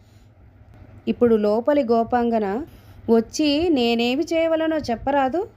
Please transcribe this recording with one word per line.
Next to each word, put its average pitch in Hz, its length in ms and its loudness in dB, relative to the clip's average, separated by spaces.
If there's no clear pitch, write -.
ఇప్పుడు 226 280 2
లోపలి 226 480 0
గోపాంగన, 233 840 0
"వచ్చి 285 600 2
నేనేమి 240 540 0
చేయవలనో 320 540 0
చెప్పరాదు?" 269 800 -2